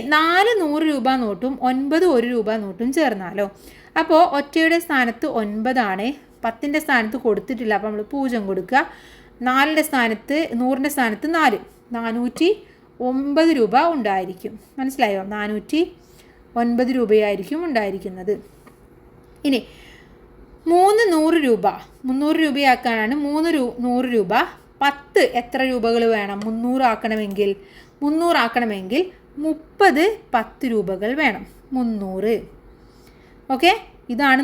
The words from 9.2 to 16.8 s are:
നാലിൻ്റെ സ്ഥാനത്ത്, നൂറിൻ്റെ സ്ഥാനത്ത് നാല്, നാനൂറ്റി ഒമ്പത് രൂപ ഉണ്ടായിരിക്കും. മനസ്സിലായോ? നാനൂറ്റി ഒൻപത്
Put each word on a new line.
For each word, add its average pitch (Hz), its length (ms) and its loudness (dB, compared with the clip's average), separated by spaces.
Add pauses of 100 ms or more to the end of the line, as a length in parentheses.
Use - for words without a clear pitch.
നാലിൻ്റെ 294 400 2
സ്ഥാനത്ത്, 233 480 -2 (240)
നൂറിൻ്റെ 262 340 0
സ്ഥാനത്ത് 233 320 -2 (100)
നാല്, 262 220 2 (380)
നാനൂറ്റി 233 520 -2 (640)
ഒമ്പത് 285 480 2
രൂപ 214 160 2 (200)
ഉണ്ടായിരിക്കും. 190 580 -4 (260)
മനസ്സിലായോ? 254 440 -2 (120)
നാനൂറ്റി 208 460 -4 (800)
ഒൻപത് 240 360 0